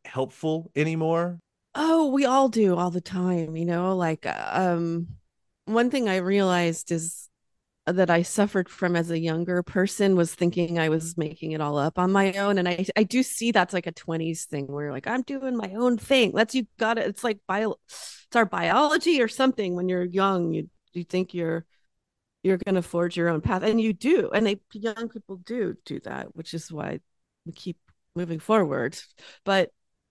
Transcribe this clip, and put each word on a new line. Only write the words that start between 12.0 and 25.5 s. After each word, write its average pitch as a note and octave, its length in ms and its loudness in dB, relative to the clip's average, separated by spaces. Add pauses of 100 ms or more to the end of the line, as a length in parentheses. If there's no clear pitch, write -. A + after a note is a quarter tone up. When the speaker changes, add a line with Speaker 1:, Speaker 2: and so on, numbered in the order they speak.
Speaker 2:
my G3 220 4
own. G3+ 240 0
And F3+ 100 2
I, F3+ 180 -2 (120)
I G#3+ 60 4
do A#3+ 180 2
see A#3 300 -2
that's F#3+ 240 2
like F3 100 -2
a E3 60 -6
twenties E3 540 -6
thing C#3+ 220 -6
where, D3 240 -6
like, C3 160 -8
"I'm B3+ 140 -2
doing C4 340 -6
my G#3 200 -6
own A#3+ 240 2
thing." B3 340 4
That's, A3 220 2
you A#3+ 100 0 (140)
gotta, A3+ 280 0
it's G3+ 160 -6
like A3 240 -4
bio-, G#3 280 -2 (120)
it's - 480 -16
our A#3 120 6
biology C4+ 760 2
or A3 60 4
something. A3 480 0
When F3+ 120 -4
you're F3+ 160 0
young, F3+ 500 0
you, D#3+ 140 -4 (260)
you F3 100 -6
think F3+ 320 -4
you're, E3 300 -4 (800)
you're F#3+ 140 2
gonna F#3 240 0
forge E3+ 360 -4
your E3+ 120 2
own D#3+ 120 0
path, F#3 220 -2
and A3 180 2
you A3 120 2
do. - 400 2
And A3 140 2
they, G3 140 -2 (120)
young A3 360 -6
people G3 280 -14
do A3 380 -6 (100)